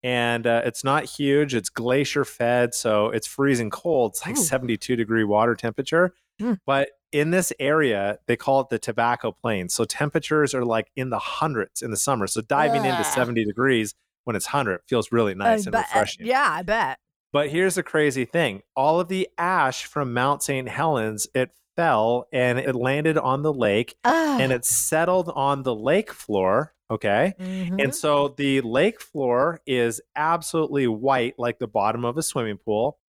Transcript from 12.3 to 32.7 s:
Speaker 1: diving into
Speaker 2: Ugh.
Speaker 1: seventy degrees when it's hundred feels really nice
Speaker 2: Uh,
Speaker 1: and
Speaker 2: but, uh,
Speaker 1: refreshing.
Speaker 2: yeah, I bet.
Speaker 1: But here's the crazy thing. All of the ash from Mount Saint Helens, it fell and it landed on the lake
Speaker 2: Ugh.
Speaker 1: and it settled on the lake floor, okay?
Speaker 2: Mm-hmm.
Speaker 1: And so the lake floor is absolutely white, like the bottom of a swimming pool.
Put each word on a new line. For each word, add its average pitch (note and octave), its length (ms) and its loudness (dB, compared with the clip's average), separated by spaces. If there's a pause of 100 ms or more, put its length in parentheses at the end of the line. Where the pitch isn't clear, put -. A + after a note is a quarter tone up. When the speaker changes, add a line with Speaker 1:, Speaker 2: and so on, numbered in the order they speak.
Speaker 1:
diving C#3 440 2
into C3 160 0
Speaker 2:
Ugh. - 40 0
Speaker 1:
seventy A#2+ 400 0
degrees A2 500 0 (300)
when A2+ 120 -4
it's F2+ 100 -4
hundred A2+ 420 -2
feels A#2 240 0
really A2 220 2
nice A2+ 320 0
Speaker 2:
Uh, - 20 -8
Speaker 1:
and - 40 -6
Speaker 2:
but, - 80 0
uh, - 20 -4 (100)
Speaker 1:
refreshing. - 340 -2
Speaker 2:
yeah, C4 240 2
I D#3+ 120 -4
bet. F3+ 360 -2 (340)
Speaker 1:
But C#3+ 180 0
here's F3+ 260 0
the F3+ 80 -2
crazy C#3 400 2
thing. A#2 380 -2 (120)
All D3+ 260 4
of F3 80 -2
the F#3 200 -2 (100)
ash E3+ 460 0
from C3+ 300 -4
Mount C3+ 280 2
Saint C3 260 -4
Helens, A2 680 -2
it B2+ 180 0 (240)
fell B2 560 2
and B2+ 260 2
it C3 160 -2
landed C#3+ 440 0
on C3+ 240 0
the D3+ 100 0
lake A#2 500 0
Speaker 2:
Ugh. D4 380 2
Speaker 1:
and C3 100 2
it B2 140 0
settled E3+ 720 0
on C#3 260 0
the C3 120 0
lake C#3+ 380 0
floor, G2+ 640 0 (160)
okay? A2+ 480 2
Speaker 2:
Mm-hmm. F#3 400 -6
Speaker 1:
And C#3 160 0
so C#3+ 420 0
the C3+ 260 2
lake C3+ 380 0
floor C#3 640 0
is A#2+ 360 0 (160)
absolutely D#3 720 0
white, B2 500 0
like A#2+ 220 -2
the A#2 80 -4
bottom A2 360 0
of A#2+ 140 -2
a D#3+ 60 -4
swimming A2 340 -4
pool. A2+ 400 -2 (120)